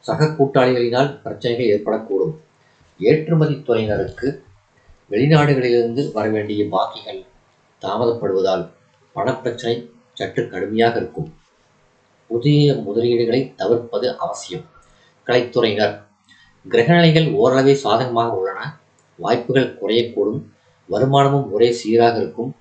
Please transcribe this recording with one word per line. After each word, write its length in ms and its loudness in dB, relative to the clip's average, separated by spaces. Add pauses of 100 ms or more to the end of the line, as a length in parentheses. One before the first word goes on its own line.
சக 220 0
கூட்டாளிகளினால் 800 2 (120)
பிரச்சனைகள் 500 -2
ஏற்படக்கூடும். 600 -2 (680)
ஏற்றுமதி 580 2
துறையினருக்கு 720 -2 (800)
வெளிநாடுகளிலிருந்து 920 2 (100)
வரவேண்டிய 540 -2
பாக்கிகள் 540 -6 (640)
தாமதப்படுவதால் 800 -2 (520)
பணப்பிரச்சனை 600 -4 (420)
சற்று 300 -6
கடுமையாக 500 -2
இருக்கும். 320 -8 (1000)
புதிய 500 2
முதலீடுகளை 640 0 (120)
தவிர்ப்பது 640 -2
அவசியம். 480 -10 (640)
கலைத்துறையினர். 680 0 (720)
கிரகநிலைகள் 680 4
ஓரளவே 420 4
சாதகமாக 580 0
உள்ளன. 240 -4 (600)
வாய்ப்புகள் 580 0
குறையக்கூடும். 680 -2 (460)
வருமானமும் 640 2
ஒரே 200 2
சீராக 460 2
இருக்கும். 440 -6